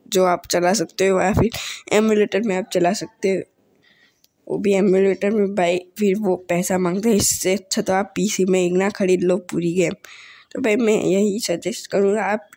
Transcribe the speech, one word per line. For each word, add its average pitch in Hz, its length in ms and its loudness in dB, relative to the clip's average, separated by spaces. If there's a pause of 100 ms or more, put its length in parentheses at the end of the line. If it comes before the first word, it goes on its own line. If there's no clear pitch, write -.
जो 185 160 2
आप 180 240 0
चला 175 260 2
सकते 190 340 -2
हो, 190 140 2
या 185 120 0
फिर 202 160 2 (420)
Emulator 208 500 2
में 214 140 -2
आप 185 180 -6
चला 175 200 2
सकते - 360 -6
हो। 185 120 -2 (1040)
वो 156 100 -6
भी 196 160 2
Emulator 190 580 2
में 202 240 0
भाई, 175 220 0 (220)
फिर 202 160 2
वो 202 200 0
पैसा 180 420 -2
मांगते 185 320 0
हैं, 220 60 4
इससे - 380 0
अच्छा 208 280 -4
तो 190 120 -2
आप 196 220 -2
पीसी 185 300 0
में 185 160 2
ही 175 100 0
ना 190 180 0
खरीद 185 320 0
लो 180 160 2
पूरी 170 360 -4
गेम। 170 200 0 (580)
तो - 100 -6
भाई, 214 140 2
मैं 214 280 2
यही 196 360 0
सजेस्ट - 480 -6
करूँगा, 196 360 0
आप 208 340 -4